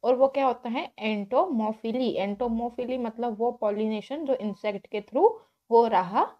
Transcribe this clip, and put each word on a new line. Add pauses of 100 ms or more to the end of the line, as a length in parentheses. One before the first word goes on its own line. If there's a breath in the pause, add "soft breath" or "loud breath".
और
वो
क्या
होता
है, (120)
entomophily।
Entomophily
मतलब
वो
पॉलिनेशन
जो
इंसेक्ट
के
through (400 loud breath)
हो
रहा